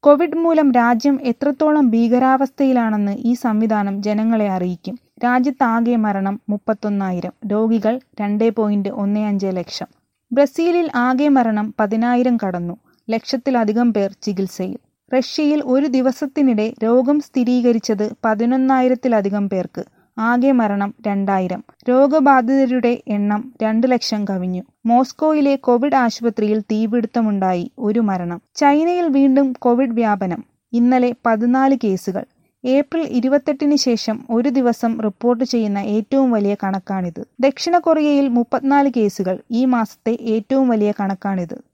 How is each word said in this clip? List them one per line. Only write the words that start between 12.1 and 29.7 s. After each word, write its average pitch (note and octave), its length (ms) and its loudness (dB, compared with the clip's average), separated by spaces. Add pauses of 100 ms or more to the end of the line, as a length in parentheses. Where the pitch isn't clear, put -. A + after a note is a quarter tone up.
കടന്നു. F3 300 -6 (340)
ലക്ഷത്തിലധികം A#3 840 0
പേർ G3 280 -2
ചികിത്സയിൽ. F#3+ 560 -6 (400)
റഷ്യയിൽ D4 460 0
ഒരു C4 220 2
ദിവസത്തിനിടെ B3+ 880 0 (100)
രോഗം B3+ 360 2
സ്ഥിരീകരിച്ചത് A#3 920 0 (140)
പതിനൊന്നായിരത്തിലധികം A#3+ 1200 0
പേർക്ക്. F#3 360 -6 (340)
ആകെ B3 340 2
മരണം G3+ 420 0 (120)
രണ്ടായിരം. G3 580 -2 (240)
രോഗബാധിതരുടെ C4 1200 2
എണ്ണം G#3 440 -2 (100)
രണ്ട് A3+ 280 2
ലക്ഷം A3+ 340 -2
കവിഞ്ഞു. F#3 380 -6 (240)
മോസ്കോയിലെ C#4 680 2
കോവിഡ് B3+ 380 0
ആശുപത്രിയിൽ A3+ 680 0
തീപിടുത്തമുണ്ടായി, G#3+ 1160 -2
ഒരു G#3+ 220 -2
മരണം. F3+ 420 -4 (120)
ചൈനയിൽ E4 540 2
വീണ്ടും C4+ 440 2
കോവിഡ് B3 380 0